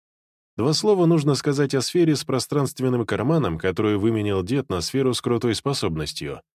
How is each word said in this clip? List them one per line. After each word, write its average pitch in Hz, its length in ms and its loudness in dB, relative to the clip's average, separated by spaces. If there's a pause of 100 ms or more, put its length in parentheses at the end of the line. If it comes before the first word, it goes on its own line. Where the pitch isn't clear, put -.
(580)
Два 127 140 2
слова 185 340 4
нужно 151 300 4
сказать 143 400 0
о 131 40 2
сфере 160 360 2
с - 80 -6
пространственным 131 840 -2
карманом, 107 520 0
которую 98 420 0
выменял 104 420 0
дед 123 280 -4
на 90 100 -2
сферу 131 340 -2
с - 60 -6
крутой 117 340 0
способностью. 80 880 -6 (160)